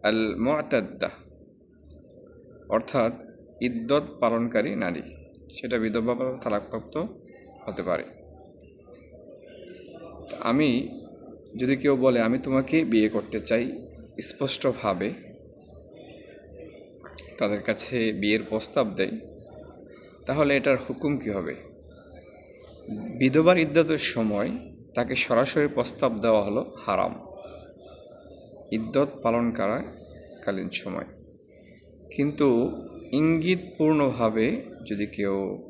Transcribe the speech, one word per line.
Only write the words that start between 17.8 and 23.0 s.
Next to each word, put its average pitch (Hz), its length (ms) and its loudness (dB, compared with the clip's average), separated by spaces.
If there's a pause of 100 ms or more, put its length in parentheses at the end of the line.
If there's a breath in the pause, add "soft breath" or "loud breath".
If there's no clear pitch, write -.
বিয়ের 104 260 2 (100)
প্রস্তাব 110 460 0
দেয়, 95 160 0 (1120)
তাহলে 143 320 4
এটার 131 200 4 (120)
হুকুম 143 280 -2
কী 110 120 -4
হবে? 85 260 -4 (1600)